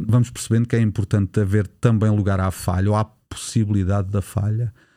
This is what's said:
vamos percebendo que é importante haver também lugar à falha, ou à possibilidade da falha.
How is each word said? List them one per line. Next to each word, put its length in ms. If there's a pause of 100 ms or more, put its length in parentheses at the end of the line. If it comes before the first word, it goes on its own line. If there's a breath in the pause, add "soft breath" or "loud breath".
vamos 220
percebendo 380
que 80
é 40
importante 600
haver 280
também 440
lugar 280
à 120
falha, 400
ou 40
à 80
possibilidade 1080
da 100
falha. 500 (260 soft breath)